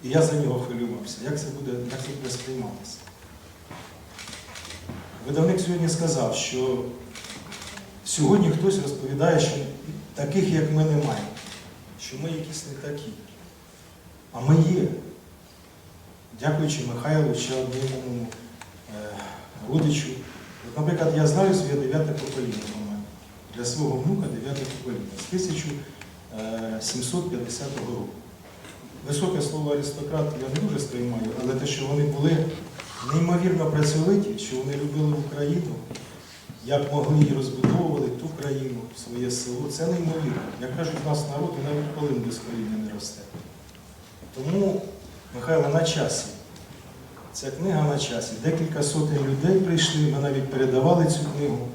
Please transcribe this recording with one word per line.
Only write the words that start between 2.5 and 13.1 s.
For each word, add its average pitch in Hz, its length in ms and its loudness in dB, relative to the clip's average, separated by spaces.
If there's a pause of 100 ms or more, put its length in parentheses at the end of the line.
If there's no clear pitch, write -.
Видавник 160 320 4
сьогодні 165 300 2
сказав, 139 460 2
що 127 500 0 (1200)
сьогодні 165 440 6
хтось 180 340 4
розповідає, 143 560 2
що - 180 2 (580)
таких, 151 340 2
як 156 220 4
ми, 156 120 6
немає, 147 400 2 (760)
що - 180 -12
ми 156 120 -4
якісь - 380 -6
не 139 220 -10
такі. 143 220 -8 (1200)